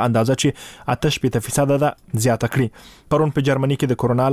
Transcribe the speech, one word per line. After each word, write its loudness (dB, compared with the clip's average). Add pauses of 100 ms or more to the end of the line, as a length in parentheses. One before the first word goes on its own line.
اندازه 2
چې -4
اته -2
شپېته -2
فیصده 0
ده، -4
زیاته 0
کړي. -4 (220)
پرون 2
په 0
جرمني 0
کې 0
د -2
کرونا 2